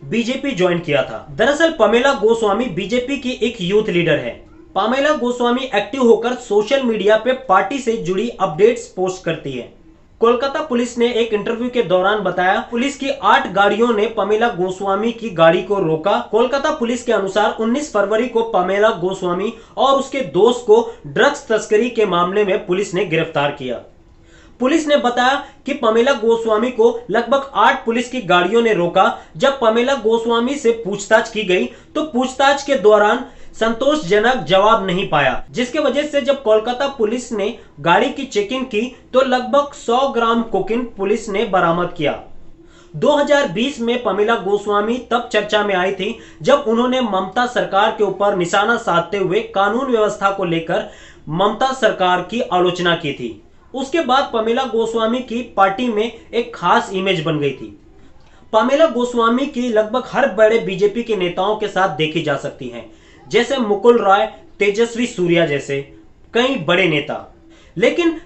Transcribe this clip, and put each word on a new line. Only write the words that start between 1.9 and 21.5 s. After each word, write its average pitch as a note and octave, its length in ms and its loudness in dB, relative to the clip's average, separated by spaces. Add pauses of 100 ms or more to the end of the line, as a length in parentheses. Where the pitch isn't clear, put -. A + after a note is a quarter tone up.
गोस्वामी A3 520 2
बीजेपी A#3 520 -4
की B3 140 -4
एक A#3+ 300 -2
यूथ G3+ 280 0
लीडर E3 280 2
है। B2 280 -8 (300)
पामेला C4 360 2
गोस्वामी A#3+ 640 -2
एक्टिव B3 280 -2
होकर A#3 300 4
सोशल A#3 500 0
मीडिया G#3+ 340 2
पे A#3+ 160 0
पार्टी G3+ 460 0
से A3+ 180 -2
जुड़ी F#3 320 -2
अपडेट्स F#3+ 580 2
पोस्ट F#3 360 -4
करती D3+ 280 -6
है। A#2+ 220 -10 (460)
कोलकाता C4+ 420 2
पुलिस B3 360 -2
ने A#3+ 160 2
एक A3+ 200 0
इंटरव्यू A3+ 360 -2
के A#3+ 140 0
दौरान F#3 360 2
बताया, F#3 520 0
पुलिस B3+ 260 -2
की C4+ 120 -4
आठ B3 420 2
गाड़ियों G#3 420 2
ने G#3 140 0
पामेला A3 420 0
गोस्वामी G3 640 -2
की A3+ 180 -8
गाड़ी E3+ 340 4
को G3+ 120 -2
रोका। F#3+ 560 0
कोलकाता C4+ 400 2
पुलिस A#3+ 320 -4
के A#3 100 0
अनुसार G#3 460 0
उन्नीस A#3+ 340 -2
फरवरी G#3+ 340 0
को A3+ 140 0
पामेला G3+ 480 2
गोस्वामी F#3+ 640 -4 (240)
और C4+ 220 2
उसके C4+ 220 -6
दोस्त G3 460 2
को A3+ 260 4 (140)
ड्रग्स G3+ 400 0
तस्करी A3 420 0